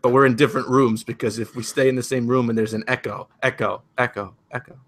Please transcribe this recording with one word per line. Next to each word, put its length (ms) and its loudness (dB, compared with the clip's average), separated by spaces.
But 100 2
we're 140 6
in 100 4
different 320 0
rooms 360 2
because 340 -4
if 180 -8
we 60 -10
stay 260 0
in 80 2
the 60 -4
same 240 -2
room 220 2
and 100 0
there's 160 -2
an 120 -4
echo, 420 -6
echo, 400 -2
echo, 380 -4
echo 380 -12